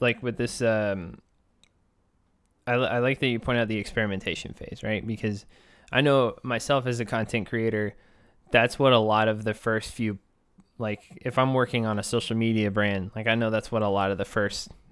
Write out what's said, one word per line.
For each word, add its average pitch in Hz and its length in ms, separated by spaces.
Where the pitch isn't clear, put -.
like, 120 220
with 123 140
this, - 260
um, 104 580
I 120 100
li-, 127 100
I 120 120
like 127 220
that 139 60
you 120 140
point 123 180
out 113 100
the 110 100
experimentation 98 760
phase, - 280
right? 107 240
Because 107 400
I 127 80
know 135 420
myself 127 440
as 120 140
a 117 40
content 110 440
creator, 110 460
that's 120 260
what 135 140
a 120 60
lot 107 300
of 107 160
the 107 100
first - 380
few, 107 260
like, 107 440
if 127 160
I'm 131 160
working 123 320
on 107 120
a 110 40
social 117 340
media 110 340
brand, 101 440
like, 110 120
I 113 80
know 113 160
that's 110 220
what 110 100
a 104 60
lot 98 220
of 95 80
the 98 60
first - 440